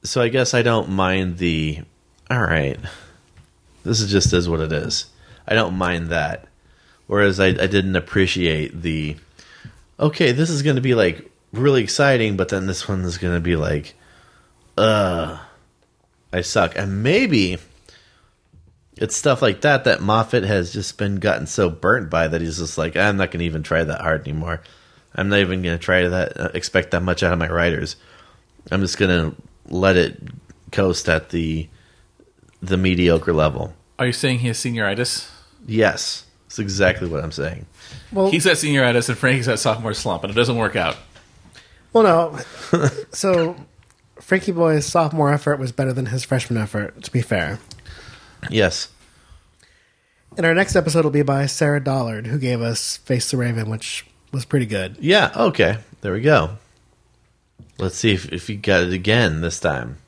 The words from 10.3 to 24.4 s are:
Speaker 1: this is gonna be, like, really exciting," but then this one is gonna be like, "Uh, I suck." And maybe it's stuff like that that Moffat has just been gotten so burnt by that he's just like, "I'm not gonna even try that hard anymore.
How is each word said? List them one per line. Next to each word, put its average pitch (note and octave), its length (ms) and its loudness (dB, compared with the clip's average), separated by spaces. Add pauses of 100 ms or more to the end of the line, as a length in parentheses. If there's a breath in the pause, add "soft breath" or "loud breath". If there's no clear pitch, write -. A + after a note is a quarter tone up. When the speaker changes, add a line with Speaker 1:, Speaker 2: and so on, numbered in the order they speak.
Speaker 1:
this D3+ 180 0
is D3 140 -2
gonna C#3 180 2
be, B2 140 2
like, F2+ 360 0 (220)
really C3 300 4
exciting," A#2 540 2
but F#2 120 0
then F#2+ 160 -2
this F#2 220 -6
one F#2+ 160 -2
is F2 140 -4
gonna F2 220 0
be E2+ 160 2
like, D2+ 380 -2 (840 soft breath)
"Uh, F2+ 600 2 (960 loud breath)
I F2+ 80 0
suck." F#2+ 360 0
And G2 260 -4
maybe C3+ 540 2 (1400 soft breath)
it's - 180 -4
stuff C3 260 0
like A2 200 2
that C#3+ 240 4
that A2+ 160 2
Moffat A2 420 2
has F#2+ 300 0
just - 240 -8
been G2+ 200 -2
gotten F#2 300 -2
so F#2+ 220 0
burnt F2+ 400 0
by E2 180 2
that E2 140 -2
he's E2 160 -6
just E2 200 -6
like, D#2+ 180 -4
"I'm G2 220 2
not F#2+ 140 0
gonna F2 140 -4
even D#2+ 180 -4
try E2 200 0
that D2+ 180 -6
hard D#2+ 260 0
anymore. D#2 340 -6 (540 soft breath)